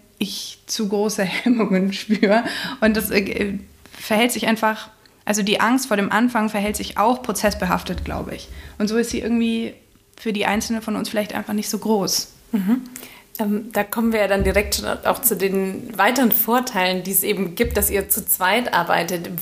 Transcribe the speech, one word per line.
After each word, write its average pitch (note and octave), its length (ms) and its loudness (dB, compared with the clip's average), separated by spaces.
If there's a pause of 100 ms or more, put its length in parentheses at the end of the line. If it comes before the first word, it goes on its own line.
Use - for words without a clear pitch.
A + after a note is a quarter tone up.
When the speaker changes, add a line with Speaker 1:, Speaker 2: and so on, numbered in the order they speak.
(180)
Speaker 1:
ich - 480 -8
zu G#3+ 240 -4
große G#3 340 0
<laughs> - 200 -4
Hemmungen G3 500 2
spüre. A#3+ 500 4 (380)
Und A3 160 4
das, G#3+ 140 -2
äh, G3+ 420 0 (400)
verhält A#3 380 2
sich A3+ 160 -2
einfach, A3 420 0 (340)
also G#3 200 0
die G3 180 2
Angst B3+ 260 2
vor G#3 100 2
dem G3+ 140 0
Anfang A3 380 2
verhält G#3 260 -2
sich - 220 -8
auch B3 240 2
prozessbehaftet, F#3 800 -2
glaube - 300 -6
ich. - 160 -14 (300)
Und G#3 80 0
so G#3+ 100 0
ist A#3 140 0
sie - 80 -4
irgendwie A3+ 540 -2 (440)
für A3 160 -4
die G3+ 120 -2
Einzelne A3 360 0
von A3 160 -4
uns G3+ 100 -4
vielleicht G#3 260 -4
einfach G#3 200 -4
nicht G#3 160 -2
so G#3+ 80 -4
groß. G#3+ 560 0 (180)
Speaker 2:
Mhm. A3 300 2 (580)
Ähm, G#3 320 0
da G3+ 140 2
kommen A3+ 260 0
wir A3 80 2
ja G3+ 80 4
dann G3 160 2
direkt G3 320 2
schon G#3 100 -4 (200)
auch - 160 2
zu G3 160 2
den F#3+ 600 -2
weiteren A#3 360 4
Vorteilen, F#3 680 0
die F#3+ 80 -6
es F#3+ 120 0
eben F3+ 320 -2
gibt, A#3+ 220 0
dass - 120 0
ihr G3 200 -2
zu G3+ 160 -2
zweit G3+ 480 0
arbeitet. F3 560 0 (120)